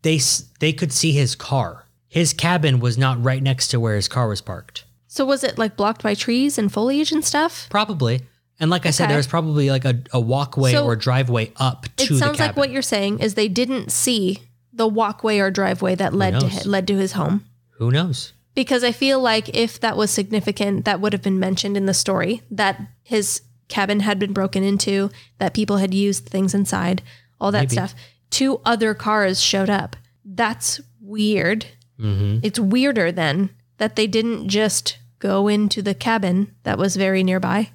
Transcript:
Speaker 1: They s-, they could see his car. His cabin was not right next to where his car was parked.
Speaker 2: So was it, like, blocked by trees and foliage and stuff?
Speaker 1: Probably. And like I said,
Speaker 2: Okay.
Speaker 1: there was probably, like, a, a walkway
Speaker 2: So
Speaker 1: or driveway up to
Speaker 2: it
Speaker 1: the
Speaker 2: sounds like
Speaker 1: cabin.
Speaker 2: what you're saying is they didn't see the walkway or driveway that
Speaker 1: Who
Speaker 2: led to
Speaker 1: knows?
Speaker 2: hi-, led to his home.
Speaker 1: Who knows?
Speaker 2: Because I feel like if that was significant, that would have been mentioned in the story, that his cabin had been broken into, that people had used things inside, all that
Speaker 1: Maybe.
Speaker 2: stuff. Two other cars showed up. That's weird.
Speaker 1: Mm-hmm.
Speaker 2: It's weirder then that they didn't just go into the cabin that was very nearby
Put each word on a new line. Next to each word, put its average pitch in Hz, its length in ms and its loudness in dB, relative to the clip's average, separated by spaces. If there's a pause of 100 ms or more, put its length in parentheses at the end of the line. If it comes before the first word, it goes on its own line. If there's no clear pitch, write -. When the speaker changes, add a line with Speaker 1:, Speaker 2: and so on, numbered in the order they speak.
Speaker 1:
They 160 120 2
s-, - 300 0 (160)
they 156 100 2
could 156 220 -4
see 160 180 2
his 139 240 2
car. - 500 -4 (220)
His 165 240 0
cabin 156 480 2
was 120 180 0
not 127 240 2
right 131 220 0
next 135 260 0
to 123 120 0
where 110 160 0
his 98 100 -2
car 120 220 0
was 101 100 -4
parked. - 460 -14 (220)
Speaker 2:
So - 180 -2
was 269 180 0
it, - 140 -2
like, 220 180 -2
blocked 208 260 0
by 208 140 0
trees 262 420 0
and 208 140 0
foliage 269 400 0
and 311 140 0
stuff? 311 440 -2
Speaker 1:
Probably. 147 520 0 (360)
And 160 140 0
like 180 140 0
I 165 60 2
said, 175 140 2
Speaker 2:
Okay. - 60 2
Speaker 1:
there 147 60 4
was 135 100 0
probably, 151 420 0
like, 135 140 0
a, 123 160 2 (140)
a 127 80 2
walkway 131 500 2
Speaker 2:
So 117 140 4
Speaker 1:
or 117 100 2
driveway 123 640 0
up 131 300 -2 (100)
to 269 80 0
Speaker 2:
it - 40 -4
Speaker 1:
the 143 80 2
Speaker 2:
sounds 294 220 0
like 302 120 2
Speaker 1:
cabin. - 100 -4
Speaker 2:
what 269 100 2
you're 269 100 -2
saying 202 380 -2
is 208 140 -2
they 214 160 0
didn't 240 420 -2
see 196 520 0 (280)
the 226 160 0
walkway 214 520 0
or 196 120 2
driveway 185 440 0
that 185 180 0
Speaker 1:
Who 196 60 0
Speaker 2:
led 113 200 2
to - 60 2
Speaker 1:
knows? - 80 0 (100)
Speaker 2:
hi-, 202 60 -2
led 190 180 0
to 202 100 2
his 190 160 0
home. 180 300 0 (280)
Speaker 1:
Who 117 200 -2
knows? 151 400 0 (240)
Speaker 2:
Because 262 300 0
I 240 80 2
feel 269 260 2
like 220 340 0
if 226 280 -2
that 226 160 0
was 208 120 2
significant, 202 760 -2
that 190 160 0
would 208 100 0
have 202 100 -2
been 190 180 0
mentioned 190 360 -2
in 196 100 0
the 196 80 2
story, 190 560 -2
that 202 300 -2 (240)
his 208 380 -2 (280)
cabin 208 320 0
had 202 180 0
been 202 140 -2
broken 190 300 0
into, 196 460 0 (280)
that 190 160 -2
people 202 240 0
had 190 160 0
used 196 320 0
things 190 280 -2
inside, 190 480 0 (380)
all 196 140 0
that 202 80 2
Speaker 1:
Maybe. 127 140 0
Speaker 2:
stuff. 196 200 -4 (340)
Two 269 360 0
other 220 280 2
cars 202 480 0
showed 196 280 2
up. - 260 0 (300)
That's 214 560 -4 (180)
weird. 208 680 0 (340)
Speaker 1:
Mm-hmm. 101 440 0
Speaker 2:
It's 214 160 -2
weirder 220 520 2
then 175 400 0 (260)
that 214 180 -2
they 214 120 2
didn't 220 420 -2
just 208 480 0 (220)
go 196 280 2
into 208 340 2
the 196 120 -2
cabin 196 600 0 (100)
that - 140 -2
was 185 200 0
very 190 260 2
nearby 185 520 0